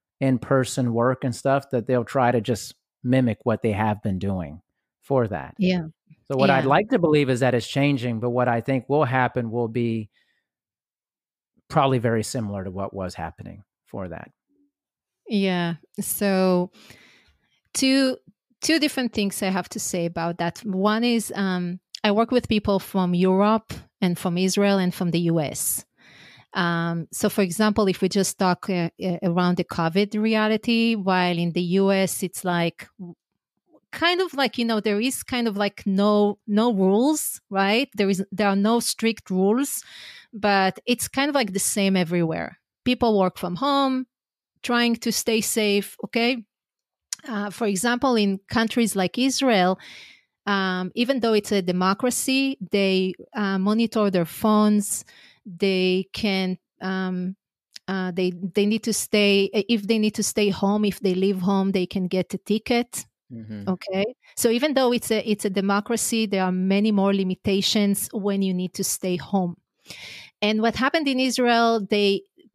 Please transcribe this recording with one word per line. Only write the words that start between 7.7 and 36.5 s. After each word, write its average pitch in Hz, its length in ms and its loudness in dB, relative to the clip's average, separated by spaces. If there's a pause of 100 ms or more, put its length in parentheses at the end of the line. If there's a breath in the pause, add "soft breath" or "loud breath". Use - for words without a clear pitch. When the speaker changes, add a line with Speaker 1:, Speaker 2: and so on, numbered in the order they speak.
Speaker 1:
but 123 120 -4
what 123 160 0
I 117 140 0
think 131 280 -2
will 143 160 2
happen 123 460 0
will 120 180 -2
be 113 400 -2 (1600)
probably 135 300 4
very 113 240 0
similar 101 400 -6
to 95 80 -8
what 95 220 -8
was 92 220 -6
happening 90 480 -12 (220)
for 95 240 -10
that. - 220 -14 (960)
Speaker 2:
Yeah. 185 480 0 (240)
So 185 720 0 (1000 soft breath)
two, 262 440 2 (440)
two 311 180 2
different 262 340 -2
things 202 280 -2
I 196 80 0
have 185 200 -2
to 214 100 -10
say 170 260 -4
about 170 340 -4
that. 170 200 -4
One 214 440 0
is, 233 320 0
um, 180 440 -2 (240)
I 208 80 2
work 226 200 0
with 247 180 0
people 208 300 2
from 180 340 -2
Europe 190 600 2 (280)
and 180 160 2
from 175 200 -2
Israel 196 420 2
and 180 140 0
from 175 180 -2
the 170 100 0
U 170 180 2
S. - 460 -4 (680 loud breath)
Um, 170 580 -2
so - 180 -2
for - 120 0
example, 202 460 2
if 185 140 0
we 185 80 2
just 190 300 -2
talk, 185 300 0
uh, 175 200 -2 (140)
uh, 180 180 -2
around 180 360 0
the 180 60 0
covid 196 560 -2
reality, 220 760 0
while 180 420 0
in 170 160 0
the 175 80 0
U 190 300 2
S 190 320 0
it's - 200 -8
like, 170 440 -2 (100)
w-, 175 180 -16 (760)
kind 349 300 0
of 359 120 -4
like, 269 240 -2
you 240 80 0
know, 226 140 0
there 208 200 0
is 254 240 -2
kind 240 240 -2
of 202 100 -4
like 202 280 -4
no, 208 600 2
no 220 260 2